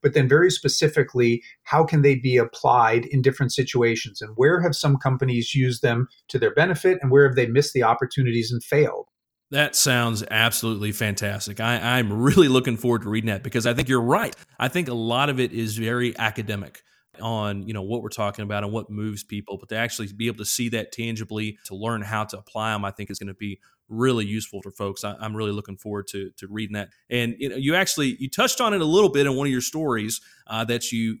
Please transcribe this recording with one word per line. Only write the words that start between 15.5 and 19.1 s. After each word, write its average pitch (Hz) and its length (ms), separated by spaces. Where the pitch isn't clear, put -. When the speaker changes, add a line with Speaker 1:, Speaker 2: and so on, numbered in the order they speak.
Speaker 2:
is 110 240
very 117 420
academic 104 640
on, 104 460
you 110 80
know, 101 80
what 110 200
we're 107 60
talking 104 360
about 101 200
and 101 80
what 110 180
moves 104 320